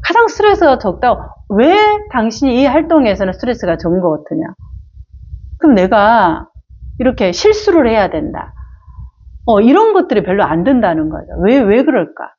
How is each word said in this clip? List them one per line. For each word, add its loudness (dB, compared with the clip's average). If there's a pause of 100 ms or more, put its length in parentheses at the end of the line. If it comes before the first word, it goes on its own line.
가장 0
스트레스가 2
적다고, -2 (280)
왜 2 (360)
당신이 -2
이 2
활동에서는 0
스트레스가 -4
적은 -2
것 -2
같으냐? -8 (1120)
그럼 4
내가 2 (520)
이렇게 0
실수를 2
해야 0
된다. -8 (920)
어, 4
이런 4
것들이 0
별로 0
안 -2
든다는 0
거죠. -10 (180)
왜, 4
왜 2
그럴까? -4